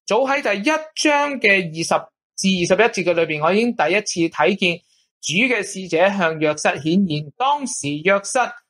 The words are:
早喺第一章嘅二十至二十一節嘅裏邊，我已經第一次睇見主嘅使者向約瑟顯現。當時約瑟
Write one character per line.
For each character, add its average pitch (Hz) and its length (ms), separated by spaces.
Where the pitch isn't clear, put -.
早 208 220
喺 277 140
第 202 200
一 - 20
章 294 760
嘅 190 300
二 156 60
十 160 300
至 - 120
二 185 420
十 214 120
一 - 20
節 - 0
嘅 175 100
裏 165 80
邊， 156 220
我 165 80
已 202 80
經 240 160
第 170 100
一 185 160
次 165 340
睇 175 200
見 175 220
主 143 120
嘅 214 120
使 190 240
者 165 220
向 170 280
約 151 200
瑟 180 200
顯 170 300
現。 151 280
當 277 300
時 143 380
約 196 200
瑟 240 300